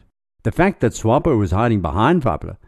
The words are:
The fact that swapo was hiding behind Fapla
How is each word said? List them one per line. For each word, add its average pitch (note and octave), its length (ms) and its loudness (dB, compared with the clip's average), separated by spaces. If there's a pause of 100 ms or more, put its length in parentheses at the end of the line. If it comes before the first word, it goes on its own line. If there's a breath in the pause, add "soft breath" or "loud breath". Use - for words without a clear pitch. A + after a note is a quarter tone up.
(440)
The G#2+ 100 -2
fact F#3 260 0
that A2+ 140 0
swapo C3 440 0
was G2+ 140 0
hiding G#2+ 300 0
behind A2 420 0
Fapla E2+ 320 -4 (120)